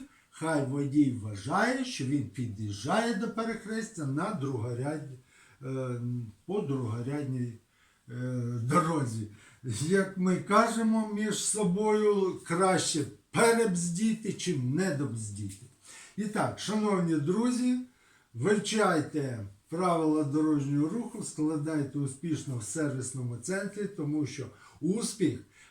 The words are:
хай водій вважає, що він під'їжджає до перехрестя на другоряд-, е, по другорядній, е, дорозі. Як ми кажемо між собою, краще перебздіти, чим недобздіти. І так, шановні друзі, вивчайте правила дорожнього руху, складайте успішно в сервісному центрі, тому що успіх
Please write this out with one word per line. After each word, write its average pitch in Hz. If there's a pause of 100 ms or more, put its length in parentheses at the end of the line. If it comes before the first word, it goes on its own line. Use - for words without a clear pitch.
(360)
хай 156
водій 135
вважає, 202
що -
він 131
під'їжджає 117
до 202
перехрестя 220
на 160
другоряд-, 131 (460)
е, 131 (440)
по 196
другорядній, 127 (560)
е, 123 (500)
дорозі. 135 (600)
Як 190
ми 180
кажемо 220
між 208
собою, 208
краще 165 (260)
перебздіти, 202
чим 135
недобздіти. 113 (520)
І 202
так, 190
шановні 196
друзі, 247 (540)
вивчайте 156 (240)
правила 160
дорожнього 147
руху, 214
складайте 151
успішно 139
в 110
сервісному 131
центрі, 196
тому 151
що - (360)
успіх 170 (320)